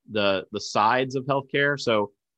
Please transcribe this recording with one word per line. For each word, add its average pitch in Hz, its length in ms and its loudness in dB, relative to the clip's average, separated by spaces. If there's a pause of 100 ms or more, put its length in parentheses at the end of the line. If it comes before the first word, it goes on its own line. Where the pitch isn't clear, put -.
(100)
the, 98 420 0
the 101 80 -6
sides 123 560 0
of 127 80 -6
healthcare. 139 540 -2
So 107 340 0 (260)